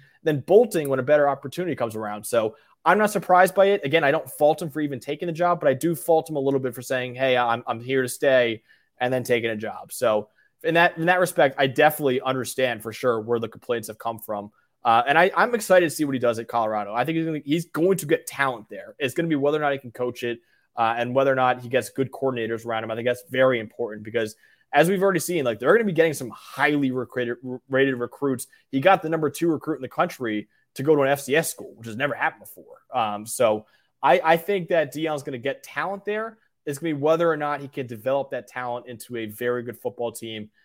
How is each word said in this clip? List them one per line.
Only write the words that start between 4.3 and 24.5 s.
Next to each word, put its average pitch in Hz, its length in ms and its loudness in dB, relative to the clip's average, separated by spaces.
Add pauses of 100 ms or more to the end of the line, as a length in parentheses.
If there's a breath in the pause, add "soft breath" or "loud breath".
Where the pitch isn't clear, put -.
him 170 80 -6
for 156 120 -6
even 139 180 -4
taking 151 260 -8
the 170 80 -4
job, 175 260 0
but 151 100 2
I 135 40 4
do 160 220 0
fault 160 340 2
him 156 60 -6
a 143 40 -2
little 139 200 0
bit 127 160 -4
for 127 60 -12
saying, 127 340 -4
"Hey, 127 220 2
I'm, 120 280 0
I'm 120 140 -4
here 131 220 0
to 123 80 -2
stay," 123 520 2 (380 soft breath)
and 127 140 0
then 127 100 -2
taking 117 280 0
a 110 40 -4
job. 104 380 -10
So 107 360 0 (340)
in 165 120 0
that, 170 220 4
in 160 80 -4
that 180 140 4
respect, 165 400 2
I 139 80 2
definitely 147 540 2
understand 127 600 -2
for 113 80 -8
sure 117 280 -2
where 117 200 -2
the 113 80 -4
complaints 117 400 -6
have 107 100 -14
come 113 220 -8
from. 104 320 -8 (320)
Uh, 120 240 4
and 143 100 4
I, 180 180 6
I'm 220 180 2
excited 185 360 4
to - 60 -6
see 151 100 -2
what 139 80 -2
he 127 60 -2
does 117 200 0
at 113 80 -10
Colorado. 107 460 -2
I 123 120 0
think 165 120 -2
he's 165 80 -2
gonna, 156 180 -4
he's 165 220 -2
going 175 320 0
to - 80 -8
get 151 200 0
talent 127 440 -4
there. 101 280 -14
It's 131 180 -4
gonna 165 120 0
be 160 80 2
whether 143 220 2
or 151 40 -4
not 143 120 0
he 135 60 -4
can 123 120 -16
coach 123 320 -6
it, 120 160 -4 (360)
uh, 117 220 0
and 120 160 -2
whether 135 180 4
or 131 40 0
not 127 260 2
he 120 80 -12
gets 120 200 0
good - 220 -4
coordinators 117 540 -4
around 113 180 -4
him. 113 60 -8
I 110 60 -6
think 120 120 -4
that's 123 220 0
very 131 300 4
important 107 440 -8
because, 107 320 -4 (360 soft breath)